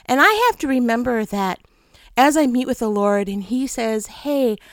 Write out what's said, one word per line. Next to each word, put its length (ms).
And 140
I 300
have 100
to 80
remember 580
that 340
as 200
I 100
meet 200
with 120
the 100
Lord 380
and 160
he 240
says, 400
"Hey, 500